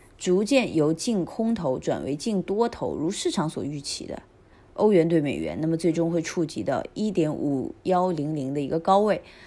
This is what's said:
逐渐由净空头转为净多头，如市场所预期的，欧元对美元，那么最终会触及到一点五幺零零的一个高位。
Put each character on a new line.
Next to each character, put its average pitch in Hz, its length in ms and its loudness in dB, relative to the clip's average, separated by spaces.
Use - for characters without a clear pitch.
逐 185 280 2
渐 240 320 2
由 156 180 4
净 185 320 0
空 226 300 -2
头 143 240 -2
转 123 240 -2
为 131 120 -2
净 196 240 -2
多 202 300 0
头， - 240 -6
如 151 160 -2
市 247 220 -4
场 160 180 -2
所 - 140 -6
预 143 180 -8
期 - 240 -10
的， - 160 -10
欧 214 160 4
元 170 180 6
对 170 100 4
美 143 180 0
元， 160 220 -4
那 156 60 -2
么 165 100 0
最 165 160 2
终 165 200 0
会 170 100 0
触 165 240 -4
及 147 160 -6
到 123 220 -2
一 214 160 -2
点 180 240 0
五 139 480 -2
幺 180 300 2
零 156 240 -4
零 139 180 -4
的 147 80 -2
一 135 60 -4
个 160 120 -2
高 190 200 4
位。 208 240 2